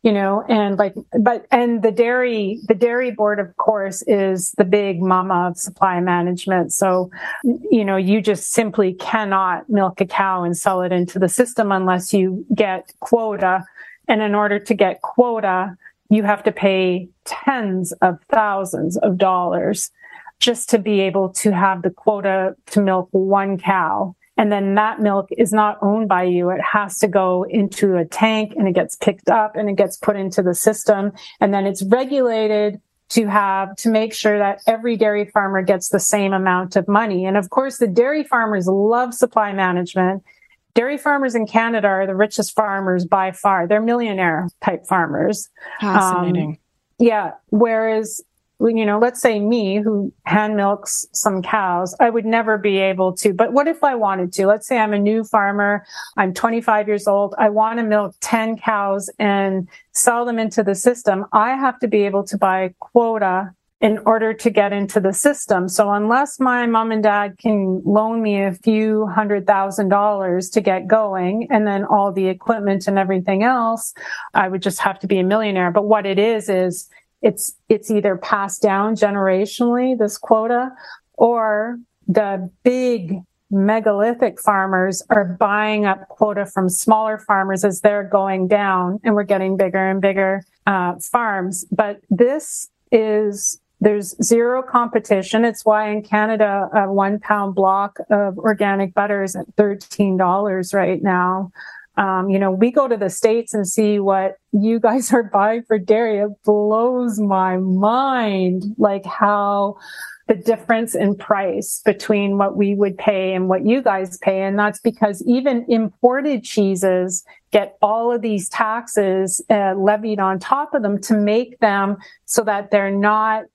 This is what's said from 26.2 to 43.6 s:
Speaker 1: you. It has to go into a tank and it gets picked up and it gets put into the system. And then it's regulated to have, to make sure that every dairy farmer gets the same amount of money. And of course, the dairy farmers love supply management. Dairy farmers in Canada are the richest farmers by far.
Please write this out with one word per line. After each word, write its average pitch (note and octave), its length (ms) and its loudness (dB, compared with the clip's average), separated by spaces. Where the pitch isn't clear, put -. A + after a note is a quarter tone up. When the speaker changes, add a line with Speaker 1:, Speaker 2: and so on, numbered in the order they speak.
Speaker 1:
you. F3+ 260 2
It F#3 120 -2
has G3+ 360 -2
to G#3+ 80 4
go F#3 380 2
into G3+ 520 0
a E3+ 80 0
tank G#3+ 520 -2
and G#3+ 100 2
it F3+ 60 2
gets - 240 0
picked - 320 -2
up G#3+ 260 2
and G#3 160 -2
it F#3+ 60 -2
gets F#3+ 200 0
put G#3 200 -2
into F#3+ 260 -2
the F3+ 120 0
system. G#3 580 0
And G3+ 140 2
then G3 100 0
it's G3 200 -4
regulated A3 960 0
to A3+ 180 2
have, G3 480 0
to - 120 -2
make A3 240 0
sure G#3 260 0
that G3+ 280 0
every A3+ 300 0
dairy G#3 300 0
farmer G3 360 0
gets F#3 280 0
the G3 100 2
same G3 320 0
amount F#3 420 0
of F#3 140 0
money. G3+ 360 0
And F#3+ 120 0
of G3 140 -2
course, C4+ 280 -2
the A#3+ 80 2
dairy C4 380 0
farmers G#3+ 420 -2
love A3+ 480 0
supply G#3+ 380 0
management. F#3 720 -2
Dairy C4 240 0
farmers C#4 380 0
in A3 140 -2
Canada A3+ 400 0
are F#3+ 180 0
the F#3+ 80 -4
richest G#3 400 -2
farmers G3 500 0
by F#3+ 280 0
far. F#3 340 0